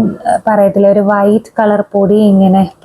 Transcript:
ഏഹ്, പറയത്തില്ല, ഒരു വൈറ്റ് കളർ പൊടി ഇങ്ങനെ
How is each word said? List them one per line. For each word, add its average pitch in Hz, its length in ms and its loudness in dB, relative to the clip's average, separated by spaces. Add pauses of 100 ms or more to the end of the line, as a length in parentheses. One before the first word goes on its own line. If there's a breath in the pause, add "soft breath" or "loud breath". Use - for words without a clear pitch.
(280)
ഏഹ്, - 160 -2
പറയത്തില്ല, 202 520 0
ഒരു 208 160 0
വൈറ്റ് 208 440 -2
കളർ 208 260 0 (100)
പൊടി 202 260 0 (140)
ഇങ്ങനെ 190 320 2 (220)